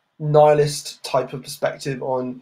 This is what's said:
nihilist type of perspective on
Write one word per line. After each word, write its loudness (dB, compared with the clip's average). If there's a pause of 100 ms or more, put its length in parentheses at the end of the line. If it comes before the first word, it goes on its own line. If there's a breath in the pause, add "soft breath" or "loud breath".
(200)
nihilist 2
type -4
of -10
perspective -8
on -6